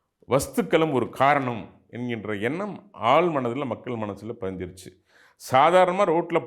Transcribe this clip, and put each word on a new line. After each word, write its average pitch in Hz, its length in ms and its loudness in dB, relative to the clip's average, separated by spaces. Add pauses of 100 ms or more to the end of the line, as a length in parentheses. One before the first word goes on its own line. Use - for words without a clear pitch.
(280)
வஸ்துக்களும் 160 640 0
ஒரு 117 180 0
காரணம் 135 800 0
என்கின்ற 113 440 -6
எண்ணம் 151 580 -6
ஆள் 139 340 2
மனதுல, 135 400 -2
மக்கள் 117 280 -8
மனசுல 104 460 -8
பதிஞ்சிருச்சு. 90 640 -10 (480)
சாதாரணமா 175 520 4
ரோட்ல 165 420 0